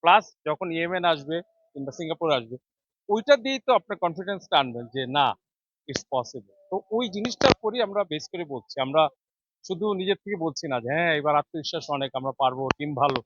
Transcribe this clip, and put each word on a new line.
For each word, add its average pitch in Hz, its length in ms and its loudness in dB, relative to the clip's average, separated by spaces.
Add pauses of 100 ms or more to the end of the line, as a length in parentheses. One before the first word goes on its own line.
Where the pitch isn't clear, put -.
প্লাস 190 220 8 (220)
যখন 151 280 -4
ইয়েমেন 175 380 -2
আসবে 147 240 -2 (360)
কিংবা 139 260 -8
সিঙ্গাপুর 165 300 -4 (100)
আসবে, 117 180 -8 (520)
ওইটা 220 340 4
দিয়েই 262 240 -2
তো - 120 0
আপনার 190 260 -4
কনফিডেন্সটা 175 580 -2
আনবেন 120 220 -4 (100)
যে 135 80 -2 (160)
না, 139 80 6 (600)
it's 135 240 -8
possible। 123 420 -6 (160)
তো 185 60 -4 (200)
ওই 247 120 0
জিনিসটার 220 480 2
উপরই - 300 -4
আমরা 202 240 -2
বেস 151 220 -4
করে 175 120 -6 (100)
বলছি। - 220 -10 (100)
আমরা 147 160 4 (640)
শুধু 185 200 -4 (140)
নিজের 190 220 0
থেকে 202 140 -6
বলছি 160 360 -4
না 127 80 0
যে 117 140 -4
হ্যাঁ, 170 260 2
এবার 147 200 2
আত্মবিশ্বাস 151 440 -8 (120)
অনেক, 135 220 -2
আমরা 131 140 -4 (100)
পারবো, 131 200 2 (160)
টিম 147 120 -6 (120)
ভালো। 139 240 0